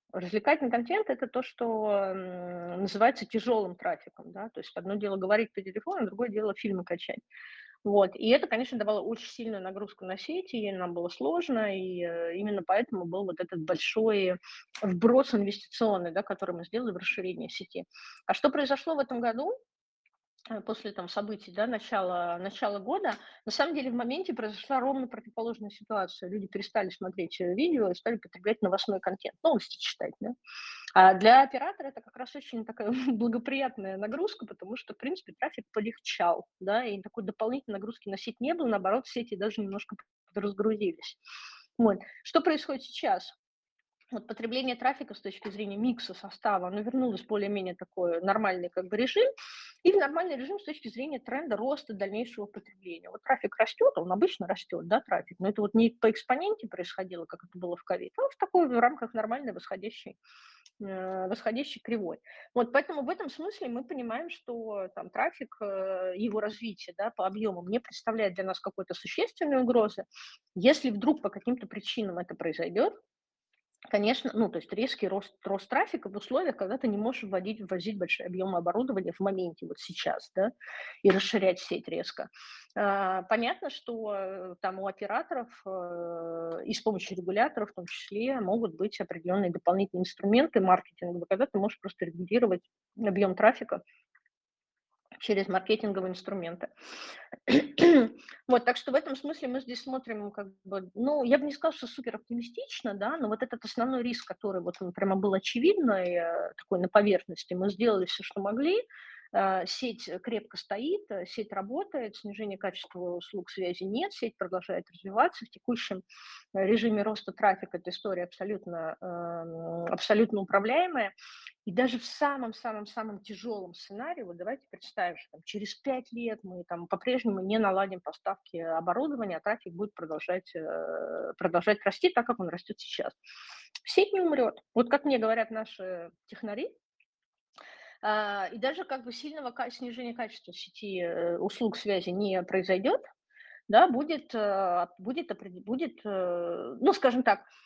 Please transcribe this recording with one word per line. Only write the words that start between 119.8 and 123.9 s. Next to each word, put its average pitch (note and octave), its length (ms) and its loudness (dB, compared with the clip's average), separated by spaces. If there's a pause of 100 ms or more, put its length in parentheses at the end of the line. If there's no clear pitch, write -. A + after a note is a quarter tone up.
абсолютно G#3 480 4
управляемая. A3+ 720 2 (520)
И F#3 80 -6
даже A#3+ 260 2
в - 60 -14
самом-самом-самом A3 1160 -4
тяжелом G3 540 -10
сценарии, C4 480 -10